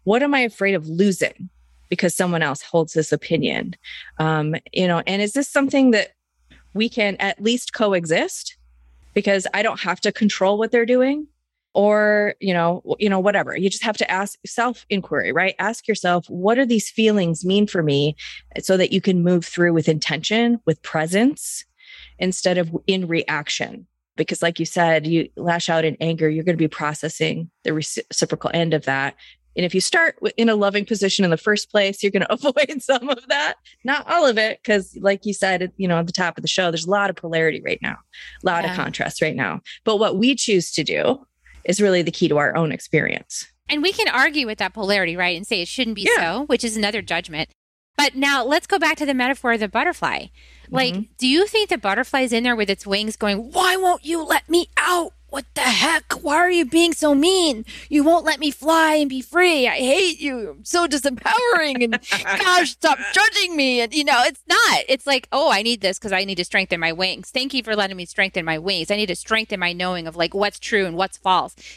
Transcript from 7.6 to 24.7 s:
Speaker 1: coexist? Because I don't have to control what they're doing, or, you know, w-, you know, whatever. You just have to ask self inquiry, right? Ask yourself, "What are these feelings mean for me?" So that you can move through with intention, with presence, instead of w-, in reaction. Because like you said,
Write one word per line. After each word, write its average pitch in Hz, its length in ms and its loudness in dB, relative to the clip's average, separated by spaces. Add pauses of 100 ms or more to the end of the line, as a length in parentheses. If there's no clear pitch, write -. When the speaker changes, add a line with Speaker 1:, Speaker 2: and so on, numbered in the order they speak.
Speaker 1:
coexist? 196 800 0 (580)
Because 202 400 0
I 202 80 -2
don't 220 180 -2
have 180 220 -4
to 208 100 0
control 202 460 2
what 220 140 0
they're 233 140 4
doing, 262 420 2 (480)
or, 208 640 4
you 190 140 0
know, 170 320 0
w-, 151 140 -2
you 208 100 2
know, 190 100 2
whatever. 185 360 0
You 190 140 0
just - 140 -6
have 220 140 -2
to - 120 -2
ask 190 360 -4
self 240 440 -4
inquiry, 143 420 -2
right? 180 280 0
Ask 214 280 -4
yourself, 180 420 0
"What 196 280 2
are 269 80 4
these 233 240 0
feelings 202 560 2
mean 202 220 4
for 175 160 -2
me?" 143 320 2 (460)
So 185 160 2
that 185 160 2
you 185 80 2
can 180 220 2
move 175 220 2
through 170 280 0
with 160 160 2
intention, 214 760 0
with 160 160 0
presence, 190 840 -2 (520)
instead 180 400 0
of 170 100 0
w-, 165 200 -6
in 190 200 0
reaction. - 800 -4 (320)
Because - 240 -2
like 170 180 -2
you 165 60 0
said, 165 400 2